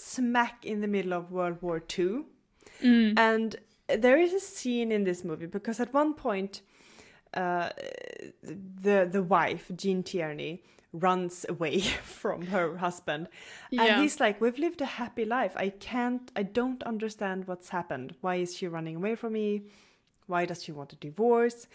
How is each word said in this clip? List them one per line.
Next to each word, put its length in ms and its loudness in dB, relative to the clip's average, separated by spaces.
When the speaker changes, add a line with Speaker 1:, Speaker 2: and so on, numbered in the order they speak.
Speaker 1:
smack 640 0
in 160 -4
the 80 -2
middle 240 0
of 180 -4
World 320 -2
War 160 -2
Two, 480 -2
Speaker 2:
Mm. 360 6
Speaker 1:
and 380 4
there 280 6
is 160 6
a 80 0
scene 500 -2
in 140 2
this 180 0
movie, 240 -6
because 340 -6
at 120 -4
one 220 2
point, 480 -4
uh, 340 0
the, 680 2
the 100 2
wife, 540 2
Jean 260 0
Tierney, 600 -6
runs 560 0
away 320 0
<laughs> 220 0
from 440 -6
her 320 0
husband. 500 -4
And 160 0
Speaker 2:
Yeah. 140 6
Speaker 1:
he's 180 2
like, 220 2
"We've 180 2
lived 220 -2
a 60 -2
happy 380 -6
life. 320 0
I 120 0
can't, 680 -4
I 80 -2
don't 420 -2
understand 640 -4
what's 220 -8
happened. 540 -6
Why 140 0
is 200 -4
she 100 -6
running 300 -6
away 180 -2
from 200 -6
me? 280 0
Why 200 0
does 180 -8
she 80 -10
want 200 -12
a 40 -20
divorce?" 800 2